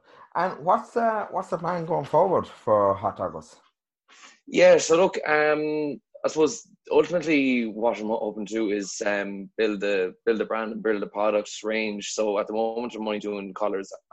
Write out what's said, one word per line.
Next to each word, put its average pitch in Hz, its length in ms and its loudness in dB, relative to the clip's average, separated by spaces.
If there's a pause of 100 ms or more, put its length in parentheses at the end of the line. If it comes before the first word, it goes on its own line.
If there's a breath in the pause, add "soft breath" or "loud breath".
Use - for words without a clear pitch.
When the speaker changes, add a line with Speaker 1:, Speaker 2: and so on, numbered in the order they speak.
(360 loud breath)
Speaker 1:
And 180 280 -2
what's 208 280 0
the, 226 400 0
what's 185 180 -6
the 185 80 -2
plan 170 280 -4
going 156 200 -2
forward 151 420 2
for 101 460 2
Hot 92 240 -4
Doggos? 80 380 -8 (960 loud breath)
Speaker 2:
Yeah, 175 280 8
so 160 200 4
look, 185 200 4 (100)
um, 151 720 0 (260)
I 131 40 0
suppose 147 380 0 (220)
ultimately 143 800 2
what 110 320 -2
I'm 107 80 -6
hoping 107 380 -4
to 98 80 -8
do 110 180 -2
is, 101 340 -6
um, 98 520 -4
build 104 240 0
the, 95 320 0 (120)
build 113 140 2
the 104 60 -2
brand 110 260 -4
and 110 100 -8
build 104 200 0
the 98 60 -6
product 104 440 0 (120)
range. 107 500 -4
So 107 260 0
at 104 80 -4
the 107 60 -8
moment 113 420 -4
I'm 107 100 -8
only 107 140 -4
doing 98 340 -8
collars, 98 380 -4 (220)